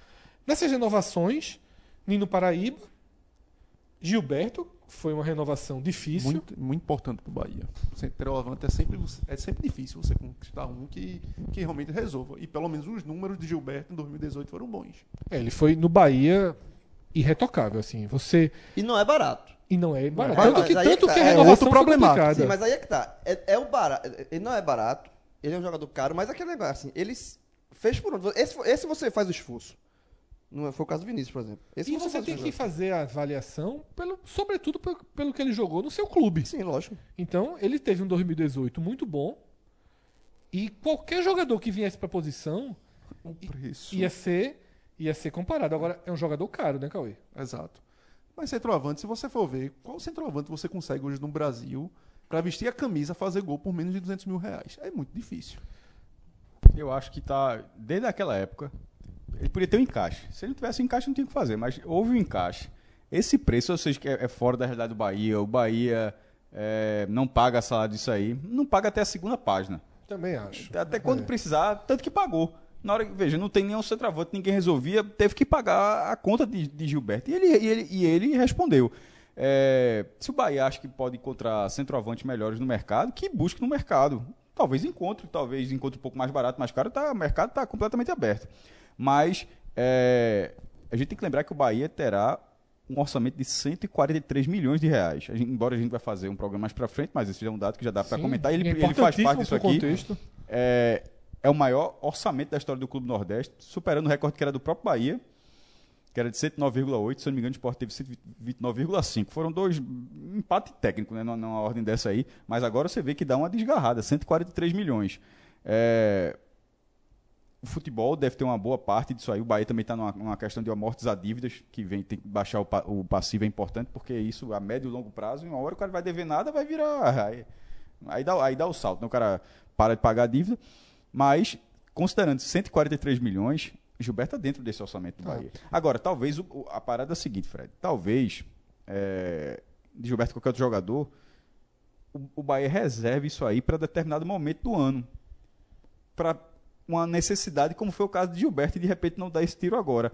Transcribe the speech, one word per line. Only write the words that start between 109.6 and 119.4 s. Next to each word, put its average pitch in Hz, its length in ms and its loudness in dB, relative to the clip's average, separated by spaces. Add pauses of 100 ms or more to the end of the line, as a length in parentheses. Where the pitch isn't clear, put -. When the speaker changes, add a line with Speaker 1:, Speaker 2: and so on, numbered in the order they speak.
Speaker 4:
um 127 600 -10
empate - 360 -2
técnico, 107 400 -4
né, 113 80 -8
numa, 117 160 -6
numa 110 220 -6
ordem 113 240 -2
dessa 110 260 0
aí. 113 160 0 (220)
Mas 117 160 0
agora 123 260 2
você - 100 -6
vê 143 140 -2
que 180 100 -4
dá 131 140 2
uma 156 100 0
desgarrada, 185 540 2
cento 147 220 0
e - 20 -14
quarenta 165 240 2
e - 60 -18
três 170 180 0
milhões. 127 460 -2 (440)
É, 107 720 4 (1200)
o - 60 -16
futebol 131 500 -2
deve 139 200 0
ter - 80 -4
uma 123 140 0
boa 117 200 -2
parte 110 360 0
disso 117 180 -8
aí. 104 100 -2